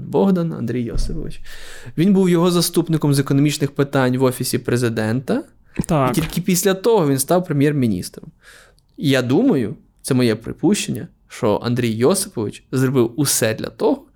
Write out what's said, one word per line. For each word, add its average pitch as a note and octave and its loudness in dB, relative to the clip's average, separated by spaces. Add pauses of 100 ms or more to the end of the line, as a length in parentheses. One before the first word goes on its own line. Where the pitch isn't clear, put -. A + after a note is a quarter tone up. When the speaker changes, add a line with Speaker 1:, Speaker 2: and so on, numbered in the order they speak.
Speaker 1:
Богдан F3+ 0
Андрій A#2+ -4
Йосипович. - -4 (560)
Він F#3 4
був F#3 4
його F3 4
заступником D#3+ 0
з C#3 2
економічних C#3 0
питань C3 0
в C3 2
Офісі B2 0
Президента. A#2+ -2 (440)
Speaker 2:
Так. C3+ 0
Speaker 1:
І C3+ 0
тільки D#3+ -4
після F#3 2
того F#3+ 2
він C#3 2
став F3 0
прем'єр-міністром. C#3 0 (680)
І D#3 -2
я C3 2
думаю, C#3 2 (260)
це - -2
моє B2 4
припущення, - -2 (200)
що G#2+ 0
Андрій A#2+ 0
Йосипович A#2+ -2
зробив C3 2
усе B2+ 0
для - -8
того, - -2 (100)